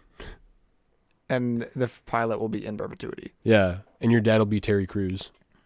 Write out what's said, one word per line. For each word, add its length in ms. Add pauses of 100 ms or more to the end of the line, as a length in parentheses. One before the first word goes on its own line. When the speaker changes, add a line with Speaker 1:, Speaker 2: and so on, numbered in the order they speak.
(1300)
Speaker 1:
And 360 (120)
the 100
f-, 200
pilot 340
will 100
be 140
in 140
perpetuity. 540 (100)
Speaker 2:
Yeah, 360 (220)
and 120
your 100
dad 160
will 80
be 140
Terry 260
Crews. 460 (340)